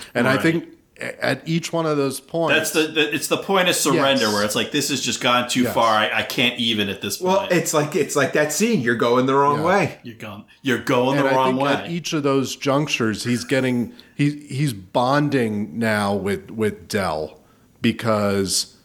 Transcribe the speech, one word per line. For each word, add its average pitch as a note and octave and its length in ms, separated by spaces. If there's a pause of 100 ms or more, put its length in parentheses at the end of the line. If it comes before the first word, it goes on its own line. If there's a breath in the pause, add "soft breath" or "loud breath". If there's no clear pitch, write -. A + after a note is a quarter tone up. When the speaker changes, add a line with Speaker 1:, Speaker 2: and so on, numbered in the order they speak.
(140)
Speaker 1:
and A#2+ 140
I C3 80
Speaker 2:
Right. - 60
Speaker 1:
think D#3+ 240 (340)
a-, A#2+ 260
at D#3 220
each E3 240
one E3 140
of D3+ 120
those C#3 220
points D#3 520
Speaker 2:
That's D#3 160
the, D3+ 60
the, D#3+ 200
it's - 140
the D#3+ 100
point F#3 320
of D#3 60
surrender C3+ 480
Speaker 1:
Yes. G#2+ 100
Speaker 2:
where G#2 100
it's G#2 120
like, A2 160
"This D3 180
has C#3 120
just A#2 200
gone B2 280
too B2+ 140
Speaker 1:
Yes. A2+ 120
Speaker 2:
far. A2+ 180
I, A2 260
I G#2 40
can't B2 360
even A2 300
at F#2+ 120
this - 200
Speaker 3:
Well, F#3 200
Speaker 2:
point." G3 100
Speaker 3:
it's E3 240
like, D3 200
it's D3 200
like C#3 180
that D3+ 180
scene. G#3+ 300
You're A#2 140
going B2 320
the C3+ 80
wrong C#3+ 240
Speaker 1:
Yeah. D#3 60
Speaker 3:
way. F#3 360
Speaker 2:
You're A2+ 140
going, G#2 300 (180 soft breath)
you're A#2+ 200
going C3 360
Speaker 1:
And C#3 80
Speaker 2:
the C3+ 40
Speaker 1:
I C3+ 40
Speaker 2:
wrong C3 220
Speaker 1:
think C3+ 100
Speaker 2:
way. C#3 60
Speaker 1:
at C#3+ 180
each E3+ 220
of D3+ 100
those C3+ 320
junctures, C3+ 680
he's A#2+ 200
getting, B2+ 500 (220 loud breath)
he, D3 160 (160)
he's C3+ 260
bonding A#2+ 1040
now G#2 380
with, G2 340
with G#2+ 380
Dell D#2+ 520 (420 soft breath)
because G#2 1040